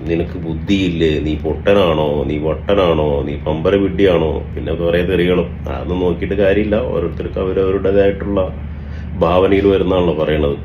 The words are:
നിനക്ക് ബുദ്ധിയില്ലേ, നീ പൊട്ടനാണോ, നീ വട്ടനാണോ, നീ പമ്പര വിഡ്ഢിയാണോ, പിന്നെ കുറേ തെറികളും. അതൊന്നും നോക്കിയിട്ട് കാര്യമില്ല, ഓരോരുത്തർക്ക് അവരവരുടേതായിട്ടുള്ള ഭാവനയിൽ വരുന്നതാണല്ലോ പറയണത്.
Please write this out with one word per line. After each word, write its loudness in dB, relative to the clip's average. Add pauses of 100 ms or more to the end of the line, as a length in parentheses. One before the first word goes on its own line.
നിനക്ക് -2
ബുദ്ധിയില്ലേ, 0
നീ -2
പൊട്ടനാണോ, 2
നീ -2
വട്ടനാണോ, 2
നീ -4
പമ്പര 0
വിഡ്ഢിയാണോ, 2 (240)
പിന്നെ -4
കുറേ 0
തെറികളും. 0 (100)
അതൊന്നും -4
നോക്കിയിട്ട് -2
കാര്യമില്ല, 2
ഓരോരുത്തർക്ക് -4
അവരവരുടേതായിട്ടുള്ള 0 (640)
ഭാവനയിൽ 4
വരുന്നതാണല്ലോ 2
പറയണത്. 0